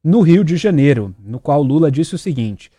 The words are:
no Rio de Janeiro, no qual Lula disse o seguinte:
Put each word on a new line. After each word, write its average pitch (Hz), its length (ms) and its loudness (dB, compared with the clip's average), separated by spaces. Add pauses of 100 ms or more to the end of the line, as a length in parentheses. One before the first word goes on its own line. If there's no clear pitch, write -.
no 202 180 2
Rio 175 220 4
de 165 140 -2
Janeiro, 139 680 0
no 113 160 -12
qual 147 240 0
Lula 147 260 2
disse 156 240 -4
o 175 40 -10
seguinte: 117 600 -8